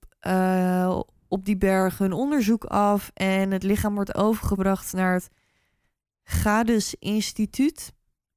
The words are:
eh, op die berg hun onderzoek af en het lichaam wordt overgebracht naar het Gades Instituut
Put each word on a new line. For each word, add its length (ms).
eh, 840
op 160
die 120
berg 420
hun 140
onderzoek 520
af 500
en 360
het 120
lichaam 320
wordt 200
overgebracht 800
naar 200
het 160
Gades 760
Instituut 920